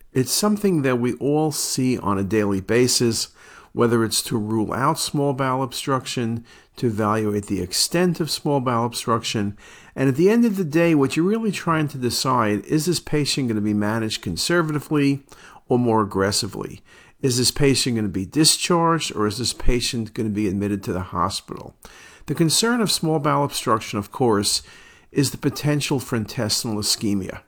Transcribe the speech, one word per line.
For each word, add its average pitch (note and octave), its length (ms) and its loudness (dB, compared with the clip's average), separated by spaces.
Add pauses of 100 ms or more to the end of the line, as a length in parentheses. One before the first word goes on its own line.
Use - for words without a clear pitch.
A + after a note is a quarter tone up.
(120)
it's C3 220 0
something G3+ 480 2
that B2+ 180 2
we A#2+ 140 0
all D3 400 0
see B2+ 440 0
on G2 200 0
a G2 80 0
daily G2+ 340 0
basis, A#2 680 2 (440)
whether A#2 300 4
it's G#2 200 -2
to - 120 -4
rule G#2+ 380 -2
out D3 240 0
small C#3+ 360 -2
bowel C3 280 -2
obstruction, B2 840 -4 (320)
to B2+ 120 0
evaluate G#2+ 580 0
the F#2+ 160 -2
extent E3+ 580 0
of D#3+ 120 -4
small C#3+ 280 0
bowel A#2+ 280 0
obstruction. A2+ 680 -2 (400)
And C3+ 140 2
at B2+ 60 2
the F3 160 6
end A#3 140 4
of G#3 100 2
the F#3+ 80 -2
day, E3 320 2
what C3+ 200 2
you're E3 120 2
really A3 240 0
trying D#3+ 380 0
to C3+ 100 -10
decide, A#2 640 0
is D3+ 220 0
this E3 120 0
patient C#3+ 500 -2
gonna G#2+ 120 0
be G#2 140 2
managed G#2+ 480 -2
conservatively D3 1000 0 (460)
or B2+ 100 4
more A2+ 240 4
aggressively? G2+ 800 -2 (400)
Is B2 160 0
this B2 140 2
patient C3+ 460 2
gonna G#2+ 100 -2
be F#2+ 180 -4
discharged, E3 880 0
or G#2 120 0
is G#2 100 -4
this A#2 160 -4
patient A#2 600 0
gonna A2 140 -2
be G#2 180 0
admitted G2 380 -2
to G#2 80 -4
the F2+ 80 -2
hospital? - 760 -6 (500)
The D3+ 80 -4
concern A3+ 480 2
of G#3 80 0
small D#3 300 0
bowel C#3+ 240 0
obstruction, A2+ 560 -2
of G2+ 120 -6
course, G2+ 520 2 (480)
is C#3+ 180 2
the - 80 -8
potential D3 640 -2
for - 160 -6
intestinal G#2+ 640 -2
ischemia. G2+ 720 -2